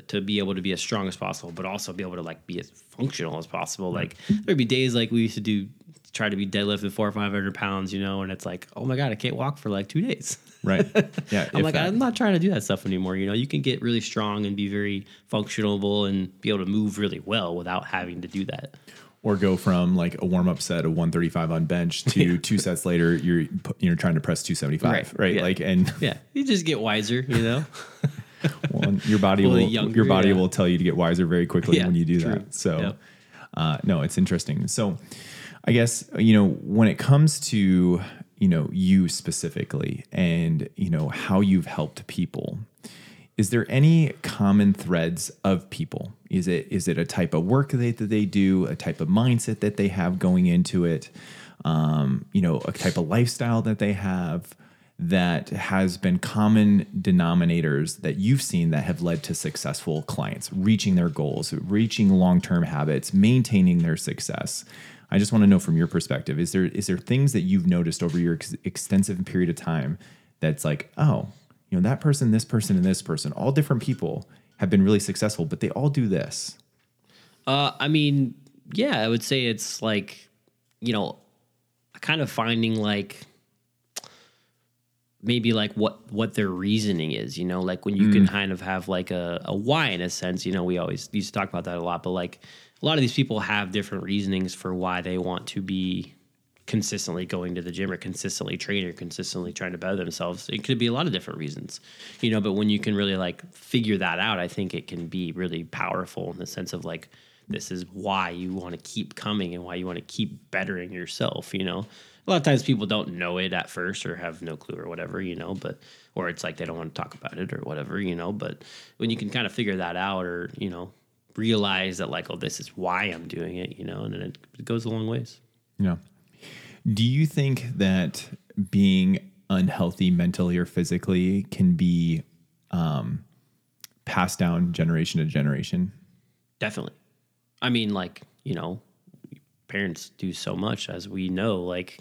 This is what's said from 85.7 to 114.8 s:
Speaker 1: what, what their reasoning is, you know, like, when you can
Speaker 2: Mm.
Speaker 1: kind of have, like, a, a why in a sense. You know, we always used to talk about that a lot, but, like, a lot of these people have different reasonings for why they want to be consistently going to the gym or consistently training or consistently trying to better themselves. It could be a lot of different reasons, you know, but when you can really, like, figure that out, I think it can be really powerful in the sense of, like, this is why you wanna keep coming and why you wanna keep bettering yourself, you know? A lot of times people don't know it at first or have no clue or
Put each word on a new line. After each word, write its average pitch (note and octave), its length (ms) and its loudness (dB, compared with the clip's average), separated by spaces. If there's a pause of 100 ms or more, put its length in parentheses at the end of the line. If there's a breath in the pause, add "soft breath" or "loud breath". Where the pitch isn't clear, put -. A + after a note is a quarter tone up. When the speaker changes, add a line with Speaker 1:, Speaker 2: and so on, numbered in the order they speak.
Speaker 1:
what, - 380 -2
what G#2 220 -2
their G#2 140 0
reasoning F#2+ 640 0
is, A#1+ 260 -6
you F2 60 -4
know, F2+ 160 -2
like, F#2 240 -4
when G2+ 120 0
you G#2 140 6
can G2+ 140 8
Speaker 2:
Mm. F#2+ 60 6
Speaker 1:
kind G2 200 0
of F#2 100 -4
have, F#2 280 -4
like, F2+ 240 -2
a, F2 320 -4
a G2+ 100 -4
why C3 360 0
in F2 100 -2
a F2+ 100 -4
sense. F2+ 340 -6
You F#2+ 80 -4
know, F#2 120 -2
we F2+ 140 -2
always F2 340 -6
used G#2 200 -4
to - 60 -4
talk G2 100 -2
about F2 160 -6
that F2 140 -6
a - 20 -6
lot, F2 220 -4
but, F#2 80 -4
like, F2+ 300 -6 (420 loud breath)
a - 40 -8
lot D#3 120 2
of C#3 40 4
these A#2 120 0
people B2 240 0
have G2+ 320 -2
different G2 320 -4
reasonings F#2+ 500 -2
for F#2 220 -6
why F2+ 260 -2
they F2+ 180 -4
want F2+ 300 -4
to G2 140 -6
be F#2 500 -4 (540)
consistently F#2+ 580 -4
going F2+ 300 -6
to F2 80 -6
the F2 80 -8
gym F#2 220 -6
or F2 40 -6
consistently F#2 600 -8
training G2 340 -4
or - 20 -12
consistently F2 600 -8
trying F#2 180 -8
to F2+ 80 -10
better F#2 160 -4
themselves. F2 540 -6
It G#2+ 160 -6
could B2+ 140 -2
be A#2+ 80 0
a A#2 60 0
lot C#3+ 140 -2
of D3 60 -2
different E2+ 260 -8
reasons, D2 420 -10 (400 loud breath)
you A#2 120 2
know, A2 80 2
but G2+ 140 0
when G#2+ 140 2
you G#2 120 2
can G#2+ 160 -2
really, G2 200 0
like, F2+ 380 -6
figure G#2+ 440 0
that F2 200 0
out, G2+ 220 0
I F2 80 -2
think F#2 260 -6
it E2 140 -10
can F2 180 -10
be F2 240 -4
really E2 320 -6
powerful F#2 680 -8
in F2 60 -12
the F2 80 -10
sense F#2 260 -10
of, F2 120 -10
like, E2 260 -10 (380 soft breath)
this - 220 -10
is F2+ 220 -8
why F#2+ 380 -4
you F2+ 220 -8
wanna F2+ 260 -8
keep - 360 -10
coming G2+ 400 -6
and F2 80 -10
why F2+ 140 -10
you F#2 100 -8
wanna F2 140 -8
keep - 500 -10
bettering F#2 420 -6
yourself, - 640 -8
you G2 100 -4
know? F#2 220 -6 (380 loud breath)
A - 60 -6
lot F#3 60 4
of D3 80 0
times C3+ 180 4
people G#2+ 240 0
don't G2 280 -4
know F2 240 -4
it F#2 140 -2
at F2+ 160 -6
first F#2 380 -8
or F2+ 80 -6
have E2+ 280 -10
no D#2+ 140 -10
clue - 220 -14
or E2 100 -12